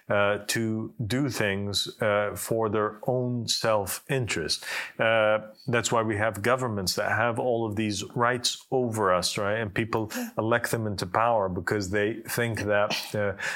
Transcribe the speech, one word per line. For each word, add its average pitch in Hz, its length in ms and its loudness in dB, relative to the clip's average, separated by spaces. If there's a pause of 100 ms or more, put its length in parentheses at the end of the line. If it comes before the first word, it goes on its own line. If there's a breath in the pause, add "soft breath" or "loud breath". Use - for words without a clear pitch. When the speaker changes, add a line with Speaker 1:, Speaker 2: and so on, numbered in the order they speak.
Speaker 1:
uh, 101 300 4 (100)
to 110 440 0 (140)
do 131 220 0
things, 101 580 0 (140)
uh, 104 340 2
for 113 360 -2
their 107 360 0
own 123 400 -2
self-interest. 107 1160 -2 (340 loud breath)
Uh, 110 400 4 (300)
that's 117 240 2
why 117 100 4
we 110 140 0
have 101 260 0
governments 117 520 0
that 101 180 -2
have 110 260 0
all 117 280 0
of 104 100 -4
these 107 260 0 (140)
rights 123 560 0
over 110 400 2
us, 90 260 0
right? 104 220 0
And 104 120 -4
people 110 440 -2
Speaker 2:
Yeah. 240 220 -6
Speaker 1:
elect 117 340 2
them 113 140 -2
into 98 200 -4
power 110 420 2
because 92 420 -2
they 104 240 2 (120)
think 113 360 -2
that, 104 340 2 (180)
uh, 101 200 0 (220 loud breath)